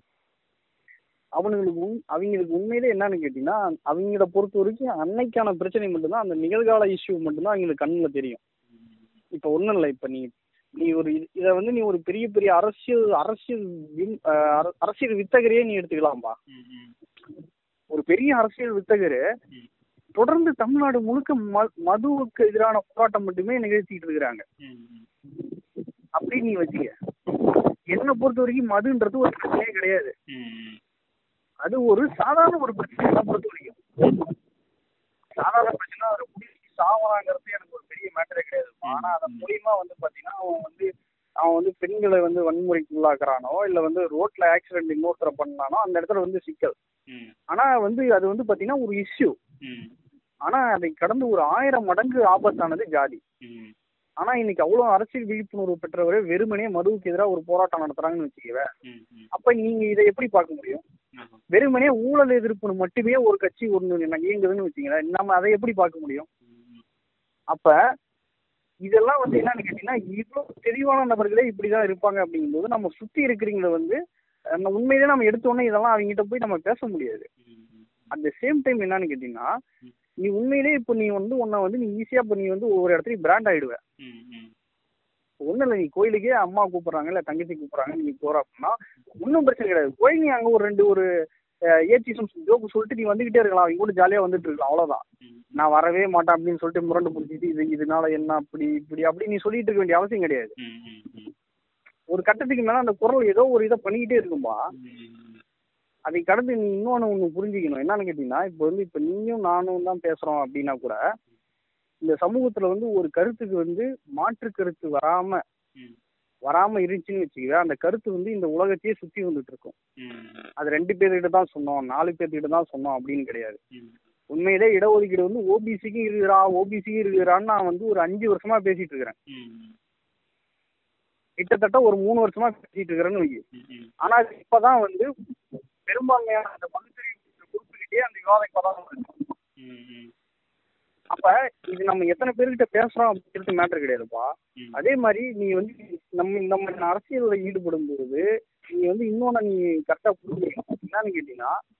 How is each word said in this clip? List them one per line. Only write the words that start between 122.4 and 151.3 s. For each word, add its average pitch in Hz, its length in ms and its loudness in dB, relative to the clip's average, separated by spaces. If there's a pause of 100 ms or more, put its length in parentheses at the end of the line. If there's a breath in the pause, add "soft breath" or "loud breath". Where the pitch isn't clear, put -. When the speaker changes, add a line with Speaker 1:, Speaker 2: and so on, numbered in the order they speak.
Speaker 1:
தான் 165 240 0
சொன்னோம் 139 280 -6
அப்படின்னு 139 240 -6
கிடையாது. 113 340 -10 (100)
Speaker 2:
ம். 120 240 -20 (340)
Speaker 1:
உண்மையிலே 190 520 4
இடஒதுக்கீடு 202 440 4
வந்து 208 240 -2
ஓ 226 180 4
பி 220 80 -6
சிக்கு 214 380 -6
இருக்குதுடா, 196 320 6
ஓ 190 220 2
பி 202 120 -4
சிக்கு 214 260 -4
இருக்குதுடான்னு 190 400 4
நான் 214 220 0
வந்து 180 220 -2
ஒரு 196 140 2
அஞ்சு 202 340 0
வருஷமா 214 300 0
பேசிட்டு 180 300 -2
இருக்கிறேன். 120 300 -10
Speaker 2:
ம். 113 500 -20 (1600)
Speaker 1:
கிட்டத்தட்ட 208 460 2
ஒரு 214 160 6
மூணு 220 320 2
வருஷமா 220 220 -2
பேசிட்டு - 260 -14
இருக்கிறேன்னு 175 420 -2
வை. 139 320 -2
Speaker 2:
ம், 127 60 -20
ம். 120 400 -20
Speaker 1:
ஆனா 202 200 2
அது 226 200 2
இப்பதான் 233 440 4
வந்து 208 340 -2 (680)
பெரும்பான்மையான 226 640 0
அந்த - 240 -16
பகுத்தறிவு - 420 -14 (240)
குரூப்புகிட்டயே - 600 -8
அந்த 220 260 -2
விவாதம் 208 240 4
இப்பதான் 190 380 -2
வருது. - 400 -12 (280)
Speaker 2:
ம், 123 400 -20
ம். 120 160 -20 (960)
Speaker 1:
அப்ப 233 460 2 (160)
இது 185 160 -6
நம்ம 339 200 0
எத்தனை 254 340 0
பேர்கிட்ட 247 240 0 (100)
பேசுறோம் 233 400 2
அப்படிங்கிறது 190 400 -8
மேட்டர் 170 300 0
கிடையாதுப்பா. 123 500 -4 (220)
Speaker 2:
ம். 120 180 -18
Speaker 1:
அதே 208 240 0
மாதிரி 233 360 0
நீ 202 200 -4
வந்து 208 220 -2 (360)
நம்ம 190 280 -2
இந்த 190 180 0
மாதிரி 185 220 -8
அரசியல்ல 202 640 -2
ஈடுபடும் 170 460 -4
போது 143 560 -4 (240)
நீ 339 180 -2
வந்து 214 180 0
இன்னொன்னு 233 360 0
நீ 208 140 -2 (100)
கரெக்டா 165 460 -2
புரிஞ்சுக்கணும். - 680 -8 (120)
என்னன்னு 208 240 -4
கேட்டீங்கன்னா, 135 380 -8 (280)